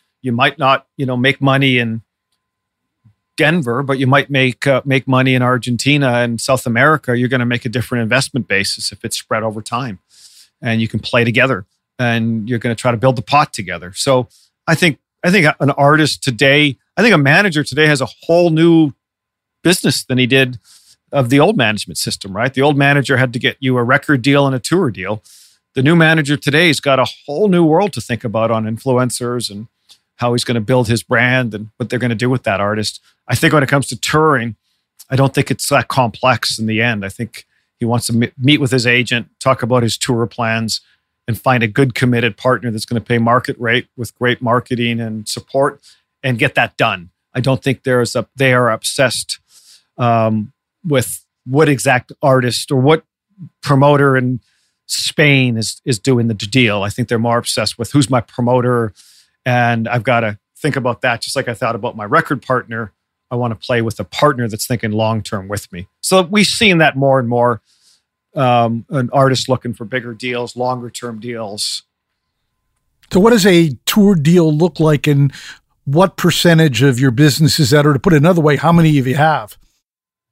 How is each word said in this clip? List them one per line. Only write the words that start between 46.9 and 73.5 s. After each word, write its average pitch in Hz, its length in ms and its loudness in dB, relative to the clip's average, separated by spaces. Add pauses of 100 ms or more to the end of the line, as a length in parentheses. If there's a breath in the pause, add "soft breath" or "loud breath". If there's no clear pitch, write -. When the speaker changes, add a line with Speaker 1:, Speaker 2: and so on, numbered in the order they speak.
Speaker 1:
I 123 80 -4
don't 120 220 0
think - 220 -4
there's 123 320 0
a, 117 180 -4
they 135 180 2
are 123 180 2
obsessed, - 680 -2 (580 soft breath)
um, 113 560 0 (320)
with 143 400 -2 (220)
what 147 220 2
exact 131 420 0 (120)
artist 131 500 0
or 131 80 2
what 151 240 2 (560)
promoter 143 560 2
in 127 240 -2 (460)
Spain 135 720 0
is, 110 280 -6
is 123 140 -2
doing 120 280 0
the 113 80 -2
deal. 104 480 0
I 101 60 -2
think 117 200 -6
they're 120 100 -2
more 117 200 0
obsessed - 400 -6
with 117 140 -8
who's 143 180 2
my 127 100 2
promoter, 120 720 -2 (520 soft breath)
and 120 420 0
I've 117 160 -2
gotta 117 360 0 (180)
think 147 180 -4
about 123 280 -4
that 120 180 -2
just - 160 -10
like 135 120 -4
I 120 60 -4
thought 113 220 -4
about 104 200 -8
my 110 100 -10
record 143 360 -2
partner. 117 500 -6 (380)
I 127 60 -6
wanna 120 180 -4
play 120 280 -2
with 110 180 -4
a 101 40 -8
partner 123 440 0
that's 104 180 -8
thinking 113 240 -4
long-term 110 560 -4
with 101 240 -10
me. 90 160 -14 (140)
So 190 220 2
we've 196 240 0
seen 196 320 2
that 151 180 2
more 135 240 2
and 117 80 -4
more, 120 320 0 (720)
um, 120 540 0
an 127 240 -4
artist 135 360 2
looking 120 260 -4
for 120 100 -16
bigger 117 300 -10
deals, 120 420 -8
longer-term 120 640 -8
deals. 113 600 -10 (1300)
Speaker 2:
So 185 80 4
what 220 100 6
does 214 160 4
a 170 240 4 (140)